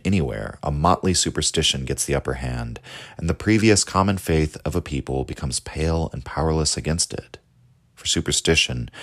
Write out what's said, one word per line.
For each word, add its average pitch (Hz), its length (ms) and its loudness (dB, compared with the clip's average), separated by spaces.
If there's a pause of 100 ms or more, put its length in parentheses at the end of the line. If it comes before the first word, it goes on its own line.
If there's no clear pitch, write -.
anywhere, 67 580 0
a - 80 -2
motley 87 440 4
superstition - 720 0
gets - 180 -2
the 69 100 -2
upper 67 200 -2
hand, 62 440 -6 (380)
and - 120 -4
the 82 60 0
previous 107 480 4
common 98 360 2
faith 80 460 0
of 82 120 -2
a 85 60 0
people 65 420 -4
becomes - 360 -6
pale 82 520 -2
and 67 120 -8
powerless 78 520 0
against - 380 -2
it. - 240 -12 (560)
For - 120 -14
superstition - 840 0 (120)